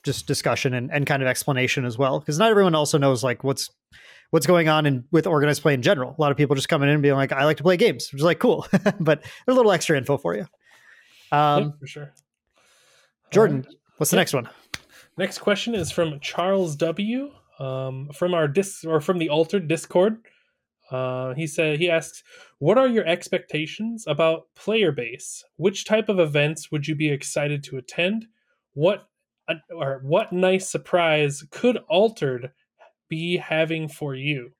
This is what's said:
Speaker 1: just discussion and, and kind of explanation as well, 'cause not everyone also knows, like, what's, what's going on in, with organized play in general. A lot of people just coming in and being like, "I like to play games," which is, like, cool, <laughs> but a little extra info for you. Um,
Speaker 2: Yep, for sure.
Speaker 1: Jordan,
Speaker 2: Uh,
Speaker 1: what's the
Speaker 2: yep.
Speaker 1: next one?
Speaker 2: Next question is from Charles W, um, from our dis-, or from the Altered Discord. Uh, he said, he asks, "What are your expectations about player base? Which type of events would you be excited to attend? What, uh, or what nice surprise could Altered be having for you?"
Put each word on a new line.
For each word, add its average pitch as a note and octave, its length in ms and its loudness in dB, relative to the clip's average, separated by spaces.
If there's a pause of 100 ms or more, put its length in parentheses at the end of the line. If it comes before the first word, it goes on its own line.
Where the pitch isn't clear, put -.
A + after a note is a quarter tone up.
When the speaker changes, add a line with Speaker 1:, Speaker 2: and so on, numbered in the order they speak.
Speaker 1:
just - 220 -4
discussion B2+ 480 -2
and, B2 180 -4
and C#3+ 140 0
kind C#3 160 0
of B2+ 60 0
explanation B2+ 580 0
as A#2 100 -6
well, C#3 240 0
'cause D3+ 180 -4
not A3 120 4
everyone F#3+ 240 4
also D3+ 240 2
knows, C3+ 260 2
like, B2 180 -2
what's, C3+ 280 -2 (600)
what's D#3+ 160 2
going E3+ 220 4
on D#3 160 2
in, C3 260 0
with E3 160 4
organized D3 360 2
play D#3 100 4
in B2+ 80 0
general. C3+ 380 0
A - 20 -6
lot C#3+ 100 4
of C3+ 60 0
people C#3+ 180 2
just C3+ 140 -2
coming C#3+ 220 2
in D3 60 4
and D3 60 0
being C#3+ 120 4
like, C3+ 180 0
"I C#3 120 0
like D#3 120 4
to C#3+ 60 -12
play F3+ 160 4
games," E3 340 0
which C3+ 80 -12
is, D3+ 40 2
like, E3+ 160 2
cool, F#3+ 260 2 (180)
<laughs> G3+ 160 0
but D3+ 240 2 (240)
a B3+ 60 4
little A3+ 180 6
extra D#3+ 240 2
info C3 220 -2
for E3+ 160 -4
you. F3+ 120 -6 (840)
Um, D3 320 4
Speaker 2:
Yep, D3+ 160 -8
for C#3+ 60 -16
sure. D3 260 -16 (1160)
Speaker 1:
Jordan, E3 360 4
Speaker 2:
Uh, - 60 -20 (240)
Speaker 1:
what's - 140 -2
the F3 60 2
Speaker 2:
yep. G3 40 4
Speaker 1:
next D#3 140 0
one? A#2+ 140 -2 (680)
Speaker 2:
Next F#3+ 220 -6
question G#3 360 -2
is E3+ 160 -4
from D#3 300 -2
Charles F3 560 -2
W, G#3 560 -4 (260)
um, C3 560 -8
from F3+ 200 0
our D#3+ 120 2
dis-, F#3+ 380 -2
or D#3+ 160 2
from F3+ 180 -2
the D#3+ 120 -2
Altered D#3+ 360 0
Discord. F3+ 520 0 (720)
Uh, B2+ 420 -4
he D#3+ 140 -6
said, D#3 320 -2
he F3 100 2
asks, E3 320 -4 (380)
"What F#3+ 180 4
are C4 80 4
your A3+ 180 2
expectations F3 1000 -4
about D#3+ 380 0 (100)
player G#3 380 0
base? B2 500 -10 (140)
Which F#3+ 280 -2
type G#3+ 240 0
of F#3+ 120 0
events D3+ 500 0
would D3 160 -4
you D#3 80 -4
be D3 160 -2
excited D3 540 -4
to C3+ 140 -12
attend? F#3+ 500 -4 (460)
What, F3+ 340 0 (400)
uh, E3 60 -4 (200)
or C3+ 300 -6
what F3+ 280 0
nice F#3 380 0
surprise D#3 800 0
could A#3+ 280 0 (100)
Altered D3+ 640 0 (560)
be E3 300 -4
having D#3+ 500 -2
for D3 260 -10
you?" C3+ 460 -6